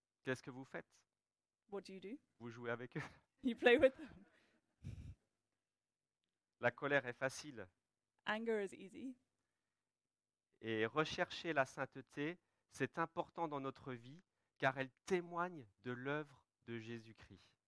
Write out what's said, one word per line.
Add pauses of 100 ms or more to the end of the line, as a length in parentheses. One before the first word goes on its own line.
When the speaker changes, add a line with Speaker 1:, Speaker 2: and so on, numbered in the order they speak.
(260)
Speaker 1:
Qu'est-ce
que
vous
faites ? (840)
Speaker 2:
What
do
you
do ? (220)
Speaker 1:
Vous
jouez
avec
eux.
Speaker 2:
<laughs>
You
play
with
them. (2250)
Speaker 1:
La
colère
est
facile. (580)
Speaker 2:
Anger
is
easy. (1500)
Speaker 1:
Et
rechercher
la
sainteté, (340)
c'est
important
dans
notre
vie, (360)
car
elle (160)
témoigne (160)
de
l'œuvre (220)
de
Jésus-Christ. (220)